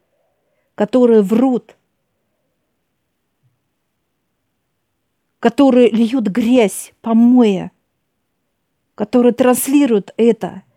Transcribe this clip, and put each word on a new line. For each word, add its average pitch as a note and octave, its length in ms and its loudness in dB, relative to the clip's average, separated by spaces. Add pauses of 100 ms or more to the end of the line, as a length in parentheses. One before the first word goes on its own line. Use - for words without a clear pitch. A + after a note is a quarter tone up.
(760)
которые A#3 460 2
врут, A#3+ 540 -4 (3750)
которые B3 500 2
льют A3+ 380 -2
грязь, A3 720 -2
помои, A3+ 720 0 (1200)
которые A#3+ 380 0
транслируют B3+ 840 -2
это. A3 460 -2 (140)